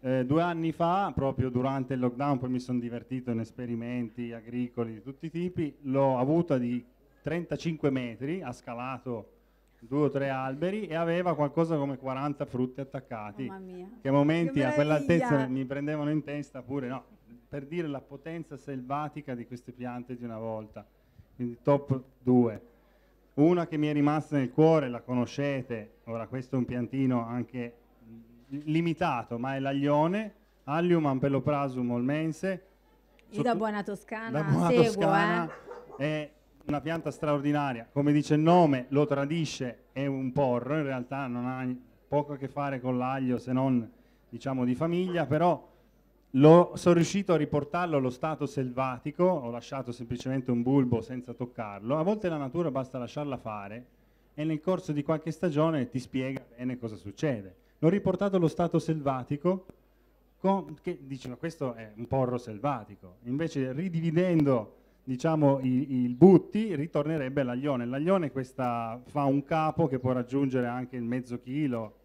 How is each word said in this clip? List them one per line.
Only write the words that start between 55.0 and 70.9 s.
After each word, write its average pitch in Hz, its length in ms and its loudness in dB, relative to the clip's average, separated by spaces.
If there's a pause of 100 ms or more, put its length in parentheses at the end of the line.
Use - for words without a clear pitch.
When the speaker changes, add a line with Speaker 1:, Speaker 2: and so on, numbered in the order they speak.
Speaker 1:
qualche 160 280 -2
stagione 151 580 0
ti - 100 -4
spiega 131 460 -6 (100)
bene 127 240 -6
cosa 113 180 -8
succede. 101 580 -4 (240)
L'ho 151 100 4
riportato 202 480 2
allo 170 120 4
stato 170 300 0
selvatico, 147 840 -2 (760)
con, 180 440 0
che 175 200 -6
dici, 135 280 -10
"Ma 123 60 -10
questo 147 360 -6
è 110 240 -14
un 120 100 -10
porro 127 300 0
selvatico", 107 840 -6
invece 135 500 -2
ridividendo, 160 1040 2 (300)
diciamo, 139 560 2
i, 131 440 0
il 123 100 -2
butti 190 600 8
ritornerebbe 143 680 -2
l'aglione. 123 440 -2
L'aglione 151 440 0
questa, 120 760 -4
fa 143 180 -2
un 139 200 4
capo 156 440 2
che 131 100 0
può 123 140 0
raggiungere 127 540 0
anche 123 300 -6